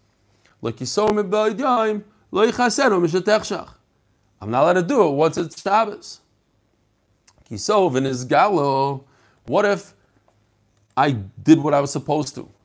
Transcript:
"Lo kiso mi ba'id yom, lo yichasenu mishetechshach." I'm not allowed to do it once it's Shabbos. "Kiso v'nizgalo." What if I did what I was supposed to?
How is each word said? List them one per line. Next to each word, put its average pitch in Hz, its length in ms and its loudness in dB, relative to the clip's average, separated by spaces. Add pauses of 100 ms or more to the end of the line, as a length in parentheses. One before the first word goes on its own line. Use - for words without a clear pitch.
(640)
"Lo 117 100 -6
kiso 208 420 -2
mi 208 100 0
ba'id 214 360 -2
yom, 220 440 -2 (280)
lo 214 180 2
yichasenu 247 560 0
mishetechshach." 185 640 -2 (680)
I'm 104 100 -8
not 127 140 2
allowed 180 100 4
to 185 80 2
do 196 260 2
it 143 40 -2
once 151 260 0
it's - 240 -8
Shabbos. 202 580 -2 (1300)
"Kiso 185 420 0
v'nizgalo." 139 1120 0 (420)
What 180 200 0
if - 280 -4 (1040)
I 143 160 2
did 120 480 2
what 147 140 0
I 143 80 4
was 143 100 -6
supposed 147 440 -4
to? - 120 -14 (160)